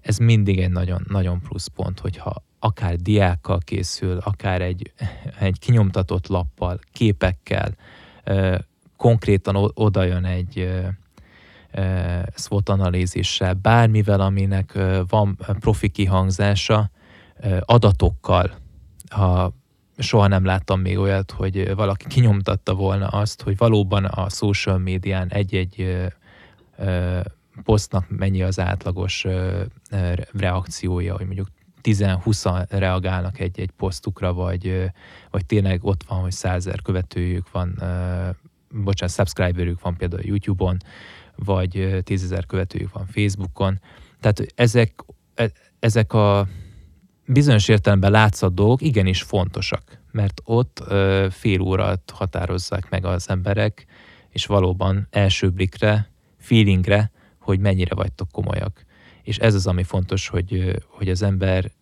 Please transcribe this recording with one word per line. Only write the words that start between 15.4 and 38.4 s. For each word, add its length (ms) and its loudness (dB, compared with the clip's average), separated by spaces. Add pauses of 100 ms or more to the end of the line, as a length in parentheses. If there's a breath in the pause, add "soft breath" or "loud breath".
ö, 60 -4
profi 360 0
kihangzása, 1040 2 (500 loud breath)
ö, 200 0
adatokkal. 960 4 (560)
Ha 420 2 (460)
soha 280 4
nem 180 4
láttam 360 0
még 180 -2
olyat, 320 0
hogy, 280 -4
ö, 160 -2
valaki 320 -2
kinyomtatta 680 2
volna 320 0
azt, 360 -4
hogy 140 -2
valóban 480 2
a 240 -4
social 500 -2
médián 500 -2
egy-egy, 520 -4
ö, 260 -2 (720 loud breath)
ö, 420 -2 (440)
posztnak 440 2
mennyi 340 -2
az 180 -2
átlagos, 640 -4
ö, 380 -2 (280)
ö, 220 -2 (200)
reakciója, 840 -4
hogy 100 -6
mondjuk 220 -6 (320)
tizen-húszan 880 0
reagálnak 680 -2
egy-egy 320 -6
posztukra, 640 -4
vagy, 340 -4
ö, 180 -2 (460 loud breath)
vagy 160 -4
tényleg 380 0
ott 240 -2
van, 120 -4
hogy 120 -2
százezer 500 -4
követőjük 680 -4
van, 300 -4
ö, 480 -4 (540)